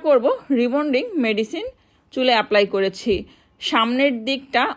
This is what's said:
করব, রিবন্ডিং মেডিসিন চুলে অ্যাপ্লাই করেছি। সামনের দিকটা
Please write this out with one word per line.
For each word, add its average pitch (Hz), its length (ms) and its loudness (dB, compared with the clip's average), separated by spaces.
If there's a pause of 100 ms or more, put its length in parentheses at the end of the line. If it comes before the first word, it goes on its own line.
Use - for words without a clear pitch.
করব, 262 200 4 (340)
রিবন্ডিং 269 440 0 (200)
মেডিসিন 220 420 -4 (480)
চুলে 254 220 2
অ্যাপ্লাই 208 280 2 (100)
করেছি। 196 380 -2 (480)
সামনের 254 520 0 (160)
দিকটা 262 340 -2 (140)